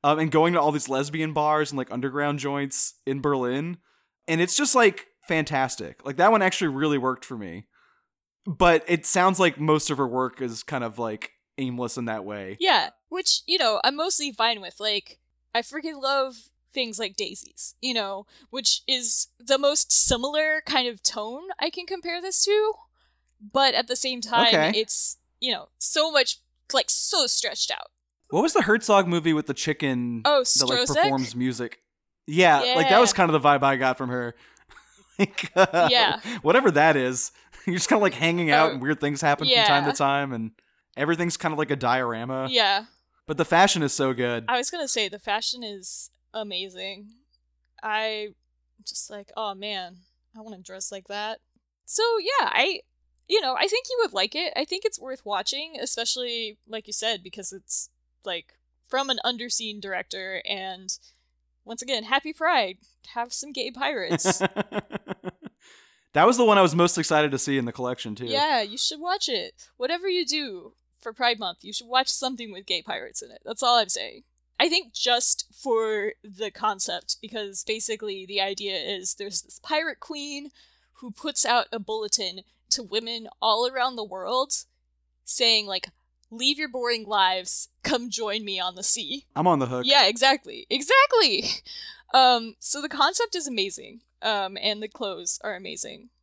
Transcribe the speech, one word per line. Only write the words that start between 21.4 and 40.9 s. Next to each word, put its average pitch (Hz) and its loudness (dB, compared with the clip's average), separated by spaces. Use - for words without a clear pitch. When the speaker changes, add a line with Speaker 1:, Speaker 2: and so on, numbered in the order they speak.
Speaker 2:
I 320 -2
can 359 -12
compare 349 -8
this 370 -2
to. 427 2
But 262 0
at 226 -2
the 247 -4
same 254 -4
time, 233 2
Speaker 1:
Okay. 170 4
Speaker 2:
it's, - -2
you 254 -4
know, 165 -8
so 311 0
much, 302 2
like, - 2
so - 0
stretched - -2
out. - -8
Speaker 1:
What 165 2
was 320 2
the - 4
Herzog 208 4
movie 165 2
with 151 0
the 139 -2
chicken 123 -2
Speaker 2:
Oh, 285 4
Speaker 1:
that, - 4
like, 247 2
Speaker 2:
Strozek? - 2
Speaker 1:
performs 131 0
music? 123 -4
Yeah, 156 6
like, 262 4
that 208 8
was 240 6
Speaker 2:
Yeah. - 0
Speaker 1:
kind 175 4
of 156 4
the 143 6
vibe 143 6
I 139 4
got 127 2
from 127 -6
her. 123 -4
<laughs> - -20
Like, - 0
uh, 320 6
Speaker 2:
Yeah. 226 4
Speaker 1:
whatever 254 6
that 151 6
is. 127 -2
<laughs> - -10
You're 180 0
just 175 0
kinda, 214 4
like, 196 2
hanging 165 0
out 156 6
Speaker 2:
Oh, 156 -4
Speaker 1:
and 131 -8
weird 143 -2
things 143 -2
happen 151 2
from 247 4
time 143 4
to 143 0
Speaker 2:
yeah. 139 -2
Speaker 1:
time, 139 0
and 113 -6